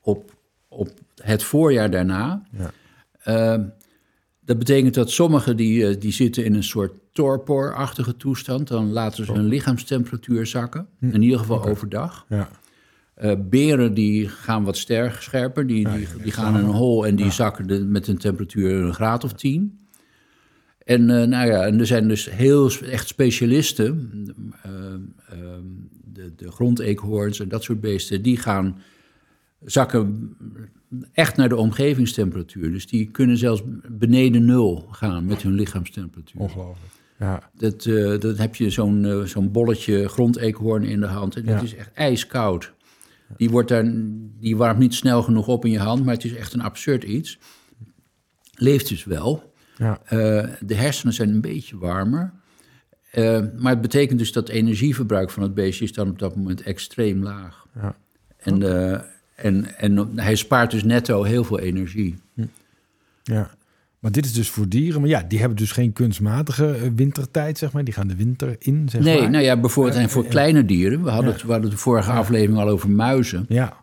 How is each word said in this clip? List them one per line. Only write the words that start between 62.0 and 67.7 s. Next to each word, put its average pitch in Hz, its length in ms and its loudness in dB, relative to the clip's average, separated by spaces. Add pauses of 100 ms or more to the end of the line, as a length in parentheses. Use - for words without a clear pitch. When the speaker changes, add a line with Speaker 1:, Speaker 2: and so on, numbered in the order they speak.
Speaker 2:
Hm. 113 100 -6 (800)
Ja. 107 280 -2 (480)
Maar 110 140 -2
dit 143 120 2
is 123 80 -4
dus 113 160 0
voor 104 200 -2
dieren. 147 320 0
Maar 143 100 2
ja, 127 180 2
die 107 100 0
hebben 113 200 0
dus 107 140 0
geen 120 200 2
kunstmatige, 120 800 0
eh, 123 220 -2
wintertijd, 143 640 -2
zeg 143 140 -4